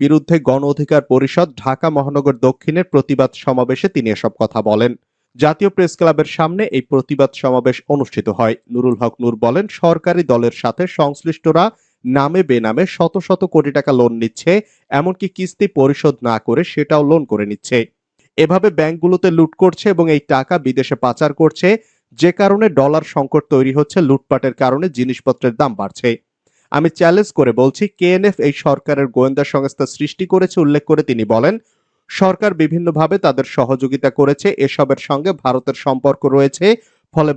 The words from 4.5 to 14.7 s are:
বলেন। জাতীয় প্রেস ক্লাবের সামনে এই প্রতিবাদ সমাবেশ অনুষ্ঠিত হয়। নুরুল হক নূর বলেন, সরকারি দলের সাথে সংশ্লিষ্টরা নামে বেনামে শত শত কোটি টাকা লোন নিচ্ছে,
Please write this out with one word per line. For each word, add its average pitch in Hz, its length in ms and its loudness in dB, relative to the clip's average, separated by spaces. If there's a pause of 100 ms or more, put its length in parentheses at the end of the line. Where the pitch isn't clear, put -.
বলেন। 113 220 2 (440)
জাতীয় 156 380 0
প্রেস 180 240 0
ক্লাবের 156 380 2
সামনে 170 260 -2 (140)
এই 127 140 -2
প্রতিবাদ 135 400 0 (120)
সমাবেশ 127 340 0 (180)
অনুষ্ঠিত 120 340 -6 (100)
হয়। 117 160 0 (180)
নুরুল 123 300 0
হক 117 200 -2
নূর 117 120 0 (100)
বলেন, 143 200 0 (160)
সরকারি 170 420 0 (100)
দলের 117 300 0
সাথে 120 200 -4 (160)
সংশ্লিষ্টরা 160 680 0 (400)
নামে 139 360 0 (100)
বেনামে 117 340 0 (120)
শত 170 180 -2 (120)
শত 185 160 -2 (120)
কোটি 143 240 2
টাকা 143 220 0
লোন 120 120 4 (100)
নিচ্ছে, 113 300 -2 (460)